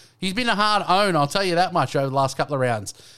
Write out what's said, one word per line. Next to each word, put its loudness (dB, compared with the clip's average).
he's -6
been -2
a 0
hard 0
own, 2
I'll 2
tell 0
you 0
that 2
much, 0
over 0
the -6
last 0
couple -4
of -2
rounds. -2